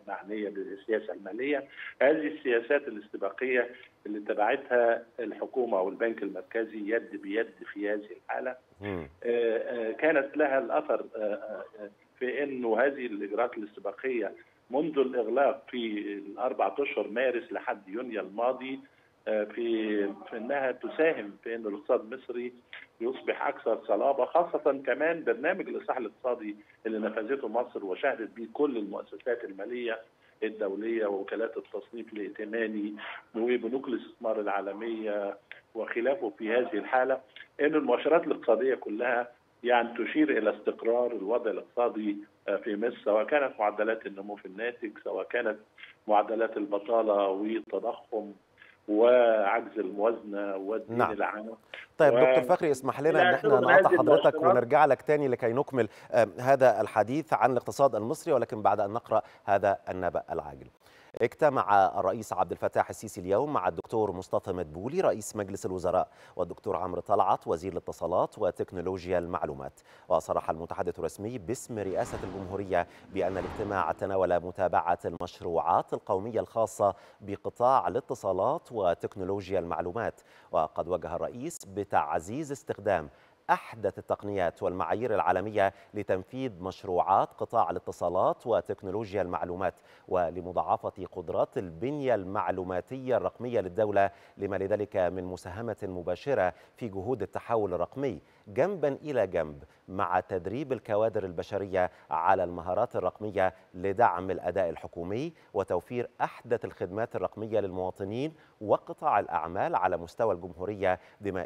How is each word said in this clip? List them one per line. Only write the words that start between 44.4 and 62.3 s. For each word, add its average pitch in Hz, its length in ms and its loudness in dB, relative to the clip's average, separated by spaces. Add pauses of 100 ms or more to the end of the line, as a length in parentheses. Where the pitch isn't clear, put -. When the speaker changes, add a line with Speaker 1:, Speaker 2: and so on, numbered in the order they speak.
Speaker 1:
الناتج، 107 460 -8 (120)
سواء 98 240 -6
كانت 110 300 -2 (500)
معدلات 110 500 2
البطالة 104 720 2
والتضخم 107 1040 -4 (560)
وعجز 110 920 6
الموازنة 101 760 -2
والدين 107 420 -4
Speaker 2:
نعم. 107 140 4
Speaker 1:
العام. 101 380 -4 (480)
Speaker 2:
طيب 143 160 8
Speaker 1:
و- 120 60 6
Speaker 2:
دكتور 131 240 8
فخري، 170 280 2
اسمح 131 300 -2
لنا 156 80 4
Speaker 1:
إلى 160 200 6
Speaker 2:
ان 175 40 6
Speaker 1:
آخره - 220 2
Speaker 2:
احنا - 40 8
Speaker 1:
من - 140 4
Speaker 2:
نقطع 190 160 10
Speaker 1:
هذه 175 80 6
Speaker 2:
حضرتك 151 280 8 (100)
Speaker 1:
المؤشرات. - 0 - (200)
Speaker 2:
ونرجع 135 300 6
لك 131 160 6
تاني 147 260 2
لكي 117 260 2
نكمل، 123 340 2 (240)
آم، 107 280 6
هذا 123 420 8
الحديث 110 520 0
عن 117 180 6
الاقتصاد 123 440 2
المصري، 135 380 -2
ولكن 117 280 0
بعد 101 180 4
ان 101 100 2
نقرأ 110 320 0 (240)
هذا 98 320 4 (120)
النبأ 92 420 -2
العاجل. 71 360 -8 (540)
اجتمع 110 640 6 (140)
الرئيس 98 340 0